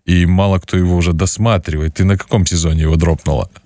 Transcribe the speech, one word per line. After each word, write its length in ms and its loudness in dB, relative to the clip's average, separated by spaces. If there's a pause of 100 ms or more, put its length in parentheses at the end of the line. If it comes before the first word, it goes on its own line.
и 200 2
мало 340 2
кто 180 -4
его 180 2
уже 180 0
досматривает. 840 -2
Ты 100 0
на 120 2
каком 300 -2
сезоне 360 0
его 120 2
дропнула? 540 -2 (160)